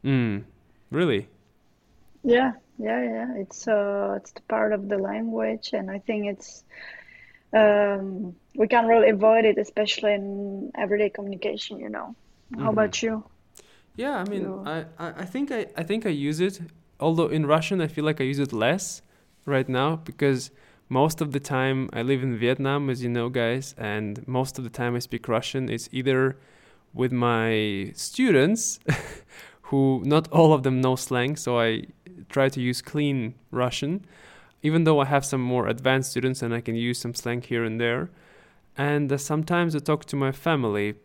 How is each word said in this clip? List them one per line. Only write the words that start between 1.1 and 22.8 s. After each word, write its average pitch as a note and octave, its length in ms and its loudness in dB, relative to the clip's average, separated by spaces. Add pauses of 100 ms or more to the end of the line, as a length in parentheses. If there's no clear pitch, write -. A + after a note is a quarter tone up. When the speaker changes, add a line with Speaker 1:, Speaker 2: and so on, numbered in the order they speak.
Speaker 2:
Yeah, B3 300 4 (240)
yeah, A#3 260 -2
yeah. A#3 380 -4
It's, - 260 -10
uh, G3+ 500 0
it's - 140 -12
the - 100 -20
part A3 320 0
of G3 140 -4
the G3+ 100 -2
language, A3 760 -4
and G3 180 -4
I G3 80 -8
think G#3 280 -4
it's, - 360 -10 (880)
um, G3+ 800 4 (200)
we A3 120 4
can't A#3 200 4
really A3+ 220 8
avoid A3 360 6
it, G#3+ 120 6
especially G#3 560 0
in G3 640 -6
everyday G#3 320 0
communication, G3+ 720 -8
you G#3 100 -10
know. G#3+ 260 -10 (380)
How A3+ 60 -10
Speaker 1:
Mm-hmm. - 80 0 (120)
Speaker 2:
about G#3+ 240 0
you? A3 200 -4 (720)
Speaker 1:
Yeah, C4+ 220 -4
I F3+ 120 -4
mean, G3+ 140 -4
Speaker 2:
You F#3+ 220 -8
Speaker 1:
I, D#3+ 200 -6 (120)
I, E3+ 100 -10 (160)
I - 20 -8
think C#4 260 -4
I, A3+ 140 -4 (100)
I E3 80 -6
think G#3+ 220 -4
I G3+ 40 0
use D3+ 300 -2
it. F#3+ 220 -2 (380)
Although E3 280 2
in D#3 180 0
Russian, D#3+ 360 2
I D#3 60 0
feel D3+ 180 -4
like D3+ 160 0
I C3 40 0
use C#3 140 -2
it C#3 140 -2
less B2 480 0 (440)
right C3 220 0
now C3+ 280 0
because C#3 560 -2 (360)
most D3+ 340 2
of D3 100 -2
the C#3+ 80 -2
time C3 540 -2
I A#2 100 -4
live C3 200 0
in B2 140 -2
Vietnam, C3+ 520 0